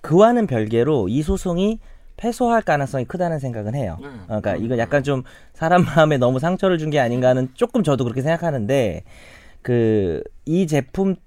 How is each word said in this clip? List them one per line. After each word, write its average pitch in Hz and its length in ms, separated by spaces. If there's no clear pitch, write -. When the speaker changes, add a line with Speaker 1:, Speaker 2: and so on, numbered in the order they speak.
Speaker 1:
그와는 220 440
별개로 117 640
이 139 140
소송이 190 560
패소할 233 460
가능성이 139 440
크다는 170 340
생각은 117 340
해요. 107 260
Speaker 2:
네. 139 80
Speaker 1:
어, 107 320
그러니까 98 140
Speaker 2:
음. 87 100
Speaker 1:
이건 120 140
약간 131 260
좀 135 200
사람 170 280
마음에 156 340
너무 127 220
상처를 180 380
준 156 140
게 147 80
아닌가 127 300
하는 127 260
조금 233 260
저도 139 220
그렇게 120 180
생각하는데 131 840
그 110 600
이 170 200
제품 175 480